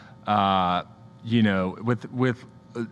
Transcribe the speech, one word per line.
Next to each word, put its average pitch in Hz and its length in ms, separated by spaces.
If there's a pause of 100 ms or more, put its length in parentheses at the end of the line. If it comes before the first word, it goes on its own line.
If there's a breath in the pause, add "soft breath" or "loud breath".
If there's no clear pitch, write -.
(260 loud breath)
uh, 95 560 (420)
you 113 200
know, 95 400
with, 117 280
with, 123 320 (320)
uh, 117 160